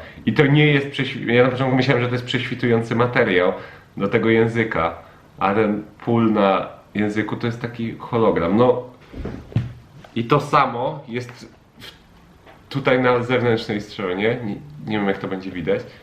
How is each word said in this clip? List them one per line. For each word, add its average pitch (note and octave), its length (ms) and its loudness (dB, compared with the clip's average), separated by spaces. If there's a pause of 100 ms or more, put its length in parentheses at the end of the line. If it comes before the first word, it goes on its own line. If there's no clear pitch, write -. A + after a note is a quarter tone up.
(260)
I A2 60 2
to C#3+ 140 4
nie D3+ 200 6
jest C#3+ 240 2
prześwi-, A#2 440 -4
ja B2 100 8
na B2+ 60 2
początku B2+ 260 0
myślałem, B2 260 2
że B2 60 0
to B2 60 -2
jest A#2+ 100 -4
prześwitujący A#2 680 0
materiał A2+ 580 2 (440)
do G2 120 -2
tego A2+ 220 2
języka, A2+ 640 2 (440)
a G2 160 0
ten G#2 280 0 (220)
pól A#2 280 2
na G2 360 2 (260)
języku G#2+ 420 -2
to A#2+ 100 -4
jest A#2 140 -6
taki A#2 380 -8
hologram. F#2+ 580 0
No B2 260 4 (1300)
i A2+ 100 -2
to C#3+ 160 2
samo C3 680 -2
jest A#2 440 -10 (280)
w, - 120 -20 (760)
tutaj C3 340 0
na B2 200 4
zewnętrznej A2+ 580 0
stronie. G#2 640 -2
Nie, G2+ 120 -6 (300)
nie G#2+ 120 -2
wiem, G2+ 100 0
jak F#2+ 100 -2
to F#2+ 100 -6
będzie F#2 220 -6
widać. F2+ 300 -2 (220)